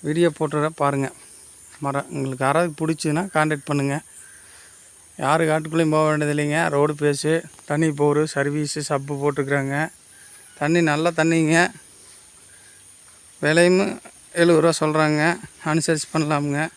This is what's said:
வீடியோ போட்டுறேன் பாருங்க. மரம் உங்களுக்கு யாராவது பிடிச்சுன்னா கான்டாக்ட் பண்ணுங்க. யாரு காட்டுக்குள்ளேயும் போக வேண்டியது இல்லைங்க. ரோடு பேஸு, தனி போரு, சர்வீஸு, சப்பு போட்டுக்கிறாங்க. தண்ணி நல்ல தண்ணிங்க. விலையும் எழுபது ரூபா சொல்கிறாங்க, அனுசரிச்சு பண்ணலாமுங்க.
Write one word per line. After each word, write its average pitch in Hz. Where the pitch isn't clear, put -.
வீடியோ 165
போட்டுறேன் 151
பாருங்க. 139
மரம் 139
உங்களுக்கு 135
யாராவது 160
பிடிச்சுன்னா 156
கான்டாக்ட் 156
பண்ணுங்க. 139
யாரு 151
காட்டுக்குள்ளேயும் 156
போக 156
வேண்டியது 151
இல்லைங்க. 147
ரோடு 147
பேஸு, 147
தனி 156
போரு, 147
சர்வீஸு, 147
சப்பு 143
போட்டுக்கிறாங்க. 139
தண்ணி 165
நல்ல 160
தண்ணிங்க. 165
விலையும் 175
எழுபது 170
ரூபா 165
சொல்கிறாங்க, 151
அனுசரிச்சு 156
பண்ணலாமுங்க. 147